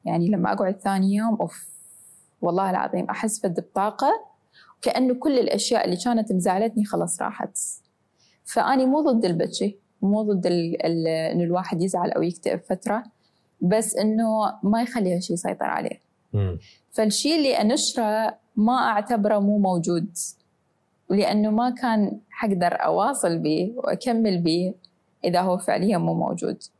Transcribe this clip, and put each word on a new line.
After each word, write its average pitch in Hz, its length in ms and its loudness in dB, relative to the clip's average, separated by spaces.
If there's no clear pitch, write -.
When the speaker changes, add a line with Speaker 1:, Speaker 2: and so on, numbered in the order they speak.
Speaker 1:
يعني 170 240 0
لما 202 240 0
أقعد 196 280 -2
ثاني 196 340 0
يوم، 220 200 0
أوف، - 340 -8
والله 180 280 0
العظيم - 340 -2
أحس - 360 -2
فد 180 200 -2
بطاقة، 214 760 -2
كأنه 247 320 2
كل 262 240 0
الأشياء 208 460 0
اللي 180 120 -2
كانت 226 360 0
مزعلتني 202 520 0
خلاص 170 380 -4
راحت. - 360 -6
فأني 262 420 2
مو 277 140 2
ضد 254 240 2
البكي، 175 540 -2
مو 208 200 2
ضد 196 240 0
ال-، 170 400 0
ال-، 165 220 0
إنه 160 360 0
الواحد 175 380 -2
يزعل 180 280 0
أو - 120 0
يكتئب 175 380 -4
فترة، 202 420 -4
بس 220 360 2
إنه 220 680 0
ما 220 200 2
يخلي 220 340 0
هالشي 175 160 -4
يسيطر 175 320 -4
عليه. - 360 -4
Speaker 2:
مم. 95 260 0
Speaker 1:
فالشي 220 440 2
اللي 277 240 2
أنشره 220 800 0
ما 226 200 4
أعتبره 214 640 2
مو 202 200 2
موجود، 175 600 0
لأنه 208 400 2
ما 233 200 2
كان 220 500 0
حقدر 180 540 0
أواصل 175 540 0
بيه 165 380 0
وأكمل 220 640 0
بيه 170 360 0
إذا 175 160 2
هو 185 180 0
فعليا 185 400 0
مو 165 160 0
موجود. - 480 -4